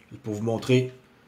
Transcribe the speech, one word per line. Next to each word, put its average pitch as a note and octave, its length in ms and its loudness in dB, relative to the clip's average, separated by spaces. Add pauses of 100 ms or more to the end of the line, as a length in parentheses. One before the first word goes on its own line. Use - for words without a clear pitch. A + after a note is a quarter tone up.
(220)
pour G#2+ 120 -6
vous G#2 80 -6
montrer B2+ 500 2 (360)